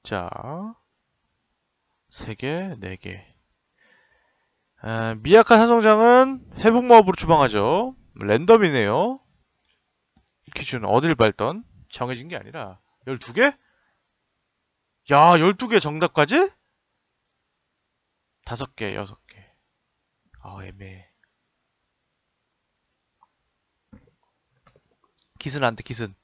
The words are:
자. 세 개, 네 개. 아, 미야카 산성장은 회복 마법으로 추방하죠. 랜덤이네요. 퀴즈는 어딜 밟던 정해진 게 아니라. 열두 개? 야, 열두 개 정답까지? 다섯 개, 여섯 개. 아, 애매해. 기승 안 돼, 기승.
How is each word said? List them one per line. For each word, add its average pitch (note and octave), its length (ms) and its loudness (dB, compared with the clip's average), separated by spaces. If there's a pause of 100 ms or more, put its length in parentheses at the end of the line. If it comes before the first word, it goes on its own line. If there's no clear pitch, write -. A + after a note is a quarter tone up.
자. C#3+ 720 -12 (1400)
세 - 240 -14
개, E3 440 -10
네 F#2+ 180 -14
개. F#2 300 -18 (1500)
아, A2+ 420 -8
미야카 G#3+ 360 6
산성장은 A#3 1000 2
회복 A#3 240 2
마법으로 A3 320 6
추방하죠. D3+ 800 0 (180)
랜덤이네요. E3+ 1040 0 (1300)
퀴즈는 A#2+ 340 -10
어딜 C#3+ 260 0
밟던 A#2+ 500 -2 (260)
정해진 B2+ 380 -12
게 F3 80 -14
아니라. G#2+ 440 -16 (260)
열두 B2 280 -14
개? C4 180 0 (1600)
야, D#3+ 300 6
열두 G3 280 -2
개 G#3 120 2
정답까지? D#3+ 680 -2 (1900)
다섯 B2 320 -14
개, G2+ 180 -10
여섯 G2+ 320 -12
개. - 100 -20 (1040)
아, F#2+ 240 -20
애매해. F#2+ 460 -20 (4000)
기승 C#3 260 -8
안 A#2 120 -2
돼, - 60 -20
기승. A2 420 -12